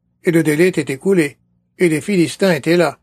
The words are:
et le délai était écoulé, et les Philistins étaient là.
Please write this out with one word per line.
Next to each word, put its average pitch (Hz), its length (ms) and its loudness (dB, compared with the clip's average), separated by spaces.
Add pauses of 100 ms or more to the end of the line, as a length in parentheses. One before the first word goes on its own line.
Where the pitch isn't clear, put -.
(240)
et 185 80 0
le 165 120 2
délai 156 240 2
était 151 260 -4
écoulé, 165 440 -2 (400)
et 180 120 0
les 151 120 -2
Philistins 185 520 0
étaient 160 240 0
là. 151 260 -2